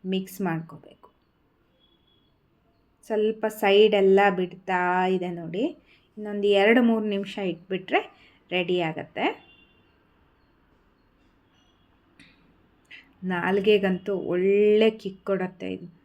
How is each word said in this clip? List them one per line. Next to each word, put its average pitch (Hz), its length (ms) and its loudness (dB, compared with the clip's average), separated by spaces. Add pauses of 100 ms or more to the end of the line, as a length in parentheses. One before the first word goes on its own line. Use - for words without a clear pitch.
ಮಿಕ್ಸ್ 190 340 -6
ಮಾಡ್ಕೋಬೇಕು. 165 600 -8 (2000)
ಸ್ವಲ್ಪ 214 400 -2
ಸೈಡೆಲ್ಲ 202 760 4 (160)
ಬಿಡ್ತಾ 180 720 -2
ಇದೆ 185 220 -2
ನೋಡಿ. 170 360 -8 (540)
ಇನ್ನೊಂದು 208 280 -6
ಎರಡು 208 360 4
ಮೂರು 226 220 2
ನಿಮಿಷ 202 340 -6
ಇಟ್ಬಿಟ್ರೆ 190 760 -6 (360)
ರೆಡಿ 180 300 -2
ಆಗತ್ತೆ. 160 720 -8 (3750)
ನಾಲ್ಗೆಗಂತೂ 190 920 0
ಒಳ್ಳೆ 208 760 2
ಕಿಕ್ 196 340 -14
ಕೊಡತ್ತೆ 185 480 -6
ಇದು. 175 220 -14 (100)